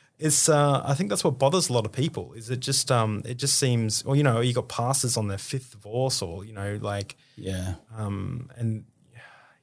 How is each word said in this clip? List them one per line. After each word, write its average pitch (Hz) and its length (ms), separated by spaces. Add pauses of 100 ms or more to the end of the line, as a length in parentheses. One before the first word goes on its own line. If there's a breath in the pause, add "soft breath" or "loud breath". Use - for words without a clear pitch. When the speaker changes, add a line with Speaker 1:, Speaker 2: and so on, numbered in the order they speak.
(180 loud breath)
Speaker 1:
it's, 151 320
uh, 147 360
I 139 100
think 185 140
that's 196 140
what 147 160
bothers 160 300
a 127 40
lot 113 120
of 107 60
people, 120 420
is 113 160
it 127 100
just, 135 320
um, 110 340
it 123 100
just 135 220
seems, 117 480
well, 135 100
you 147 80
know, 117 180
you 123 120
got 123 140
pastors 123 500
on 107 100
their 98 100
fifth - 340
divorce 120 500
or, 90 240
you 110 80
know, 101 280
like, 101 340 (220 soft breath)
Speaker 2:
Yeah. 95 380 (200)
Speaker 1:
um, 98 640
and, 110 260 (800 loud breath)